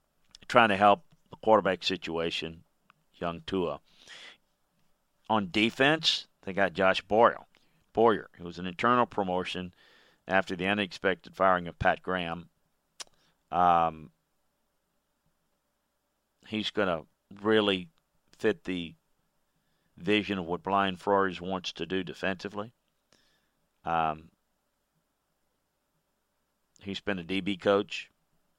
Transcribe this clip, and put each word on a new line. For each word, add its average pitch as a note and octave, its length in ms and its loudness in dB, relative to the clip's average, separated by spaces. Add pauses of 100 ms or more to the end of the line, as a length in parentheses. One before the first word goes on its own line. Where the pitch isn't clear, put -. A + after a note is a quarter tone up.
(480)
trying A#2 220 6
to G2 60 2
help G2+ 280 6 (260)
the - 60 -18
quarterback A2 480 2
situation, E2 800 -4 (500)
young E2+ 320 -6
Tua. E2 340 -2 (1500)
On G#2 220 0
defense, C3+ 760 2 (160)
they G2 100 -10
got G2 200 0
Josh F#2+ 300 2
Boyer. G#2 360 4 (540)
Boyer, G#2+ 440 2
who E2+ 80 -18
was E2+ 140 -12
an F2+ 80 -10
internal A#2+ 400 0
promotion F#2 680 -6 (560)
after F#2+ 280 0
the F2 100 -4
unexpected G2 680 -4
firing F2+ 340 2
of E2 100 -14
Pat F2+ 240 0
Graham. F2 460 -6 (1040)
Um, E2 600 2 (2500)
he's G#2+ 220 -6
gonna F2+ 320 -2 (400)
really G2+ 460 2 (480)
fit G#2+ 280 0
the F2 280 -6 (1040)
vision G2+ 420 0
of F2 60 -6
what E2+ 200 -6
Brian G2 320 0
Flores F#2+ 440 0
wants F#2 320 -6
to E2 140 -8
do F#2 160 -4
defensively. G2 720 -8 (1120)
Um, E2 460 -2 (2500)
he's G2 200 -8
been F#2+ 200 -4
a E2+ 40 -10
D F#2+ 160 -2
B F#2 160 -4
coach. - 540 0 (480)